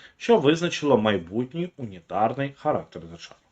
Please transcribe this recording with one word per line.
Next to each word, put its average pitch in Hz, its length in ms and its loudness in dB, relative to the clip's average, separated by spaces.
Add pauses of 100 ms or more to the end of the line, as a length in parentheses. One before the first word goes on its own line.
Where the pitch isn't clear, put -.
(160)
що 233 220 4
визначило 151 600 2
майбутній 107 800 -2
унітарний 117 800 -4
характер 123 440 -4
держави. - 380 -20 (100)